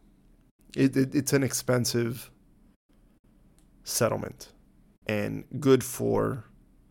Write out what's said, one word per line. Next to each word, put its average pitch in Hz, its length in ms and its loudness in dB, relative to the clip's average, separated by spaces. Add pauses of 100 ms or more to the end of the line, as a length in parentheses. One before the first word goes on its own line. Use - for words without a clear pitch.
(760)
It, 135 200 4
it, 131 200 2
it's 139 180 0
an 139 100 4
expensive 120 840 -2 (1500)
settlement, - 680 -4 (560)
and 107 380 -4 (140)
good 131 240 6
for 110 640 -2 (460)